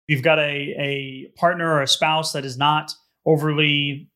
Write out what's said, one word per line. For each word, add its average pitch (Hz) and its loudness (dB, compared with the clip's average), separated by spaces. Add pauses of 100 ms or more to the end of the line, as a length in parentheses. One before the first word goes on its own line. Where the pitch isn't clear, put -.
If 151 0
you've 127 -2
got 156 4
a, 151 2 (360)
a 139 -8
partner 170 0
or 147 2
a 135 0
spouse 160 0
that 139 -6
is 127 -8
not 151 2 (320)
overly 147 0